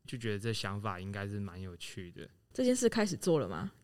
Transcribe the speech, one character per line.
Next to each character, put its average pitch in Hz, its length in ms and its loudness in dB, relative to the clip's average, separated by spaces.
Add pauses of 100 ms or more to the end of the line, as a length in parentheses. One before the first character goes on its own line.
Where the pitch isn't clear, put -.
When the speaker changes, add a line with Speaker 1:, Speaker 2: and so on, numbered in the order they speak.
Speaker 1:
就 135 120 -8
觉 113 140 -2
得 101 60 -2
这 113 140 0
想 101 280 -2
法 101 180 -2
应 95 140 -6
该 101 160 -4
是 101 100 -4
蛮 92 220 -6
有 90 160 -8
趣 90 340 -10
的。 - 180 -12 (240)
Speaker 2:
这 254 120 2
件 247 100 8
事 247 140 6
开 214 180 4
始 175 100 0
做 165 220 6
了 104 100 0
吗？ 90 220 -4 (140)